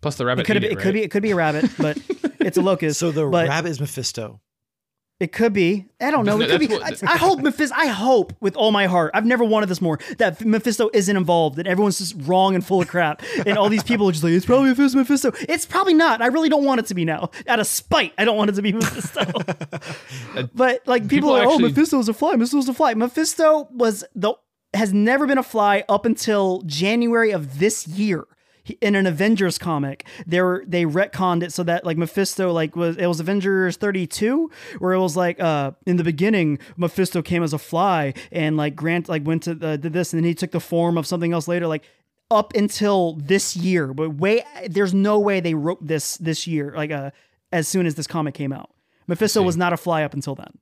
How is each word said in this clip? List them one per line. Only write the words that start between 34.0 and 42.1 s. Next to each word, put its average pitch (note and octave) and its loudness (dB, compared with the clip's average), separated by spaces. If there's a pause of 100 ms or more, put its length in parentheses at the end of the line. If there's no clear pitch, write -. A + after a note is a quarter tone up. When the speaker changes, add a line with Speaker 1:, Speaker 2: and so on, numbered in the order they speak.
Speaker 2:
where F3+ 0
it F#3 2
was F3 0
like, F3 -2
uh, D3 0 (120)
in F3+ 2
the E3+ 0
beginning, E3 0 (160)
Mephisto F3 -2
came E3+ -2
as D3+ -2
a D#3 -4
fly E3 -2 (160)
and, D#3 -2
like, D3 -2
Grant, E3 -2
like, D#3+ -4
went D#3+ -2
to E3+ -4
the, D#3 -4
did D#3 -6
this, E3+ -2
and E3 0
then E3+ 2
he E3+ 0
took F3 -6
the E3 -2
form E3+ 0
of D#3 -4
something E3+ -2
else E3 -2
later. F3 -2
Like, D#3 -4 (480)